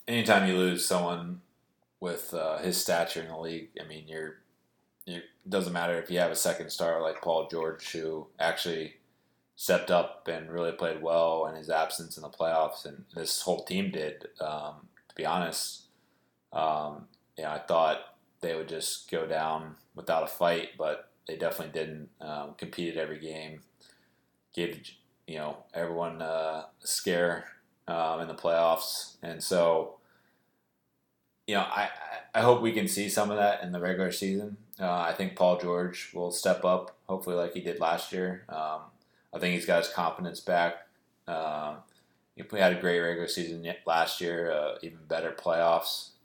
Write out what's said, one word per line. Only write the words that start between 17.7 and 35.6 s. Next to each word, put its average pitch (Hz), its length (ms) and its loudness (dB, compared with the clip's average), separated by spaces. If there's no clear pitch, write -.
they 82 140 -4
would 80 140 -6
just - 420 -6
go 82 160 -2
down 80 500 -2
without 82 300 0
a - 20 -2
fight, 85 500 2
but 78 340 -4
they 80 100 -8
definitely 80 360 -4
didn't. 78 360 -6
Um, 76 380 -8
competed 85 400 -6
every 78 200 -6
game, 78 440 -12
gave, - 360 -6
you 80 120 -8
know, 76 180 -6
everyone, 85 480 -2
uh, 80 460 -2
a - 40 -14
scare, 87 640 0
um, 82 320 0
in 82 80 -6
the 80 60 -8
playoffs, 82 880 2
and 80 200 -8
so, 85 540 4
you 107 80 0
know, 98 60 4
I, 98 300 0
I, 113 60 4
I - 0 -
hope 117 220 8
we 113 100 2
can 101 160 2
see 101 200 0
some 104 220 2
of 104 60 0
that 101 260 4
in 90 100 -6
the 90 80 -4
regular 92 300 0
season. 101 460 -2
Uh, 90 200 2
I 85 120 2
think 95 240 -4
Paul 90 240 6